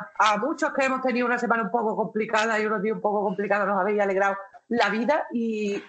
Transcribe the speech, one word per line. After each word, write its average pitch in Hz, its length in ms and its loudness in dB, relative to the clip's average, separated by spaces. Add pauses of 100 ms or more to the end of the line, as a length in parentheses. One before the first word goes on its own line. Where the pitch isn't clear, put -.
(180)
a 208 200 4
muchos 285 340 -2
que 269 140 2
hemos 262 160 0
tenido 247 240 0
una 240 120 0
semana 226 260 0
un 196 60 -4
poco 220 260 0
complicada 220 640 0
y 214 60 0
unos 214 160 -2
días 214 140 0
un 180 60 -10
poco 208 220 0
complicados, 202 440 0
nos 196 120 2
habéis 208 200 2
alegrado 196 360 2 (320)
la 233 200 2
vida 226 440 0
y 214 460 -2 (100)